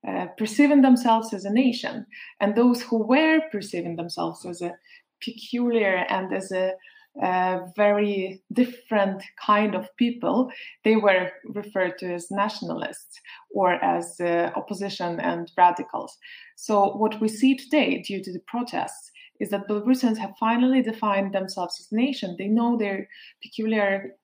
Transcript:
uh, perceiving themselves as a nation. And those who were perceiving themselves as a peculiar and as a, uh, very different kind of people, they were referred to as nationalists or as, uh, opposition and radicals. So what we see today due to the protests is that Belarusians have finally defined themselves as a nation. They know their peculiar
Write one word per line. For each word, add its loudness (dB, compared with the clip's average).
uh, -4
perceiving 6
themselves 4
as -8
a -4
nation. 0
And 0
those 4
who -2
were 4
perceiving -6
themselves -8
as -10
a -6
peculiar 0
and -4
as -6
a, 0
uh, 0
very 0
different 0
kind 2
of -8
people, 0
they 6
were 4
referred -4
to -10
as -10
nationalists -6
or 4
as, -2
uh, 0
opposition -6
and -4
radicals. 2
So 2
what 0
we 2
see 2
today 0
due -6
to -10
the -10
protests -8
is -4
that -4
Belarusians 2
have -8
finally 2
defined -2
themselves -6
as -12
a -2
nation. -2
They -6
know 2
their -4
peculiar -2